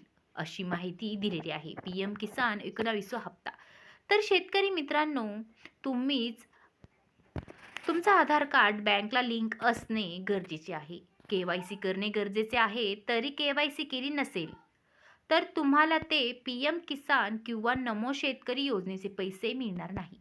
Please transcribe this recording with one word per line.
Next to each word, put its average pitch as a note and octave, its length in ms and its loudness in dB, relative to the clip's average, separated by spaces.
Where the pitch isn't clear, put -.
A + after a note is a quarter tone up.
अशी D#3+ 260 -8
माहिती F3+ 580 -6
दिलेली F3 300 -2
आहे. D#3 260 -8
पीएम F#3+ 380 -6
किसान G#3+ 460 -2
एकोणावीसवा A3 600 -4
हप्ता. - 300 -12
तर G#4 120 6
शेतकरी G4 480 4
मित्रांनो, D4+ 560 0
तुम्हीच B3+ 640 -2
तुमचं E4+ 240 2
आधार D4+ 360 6
कार्ड G#3+ 340 4
बँकला G#3 420 2
लिंक A3+ 400 -2
असणे G#3+ 680 0
गरजेचे F3+ 440 -4
आहे. D#3 260 -10
केवायसी F#3 440 0
करणे G3 360 -2
गरजेचे G#3+ 480 0
आहे. G#3+ 360 2
तरी A#3+ 220 0
केवायसी C#4+ 540 0
केली C4 260 -4
नसेल C4 400 -4
तर E4 140 6
तुम्हाला D#4 440 6
ते D#4+ 200 2
पीएम C4+ 320 0
किसान B3+ 480 0
किंवा A#3 280 0
नमो B3 380 -2
शेतकरी C4+ 500 -2
योजनेचे F#3+ 460 -2
पैसे G3 440 -4
मिळणार F#3 380 -6
नाही. F#3 300 -10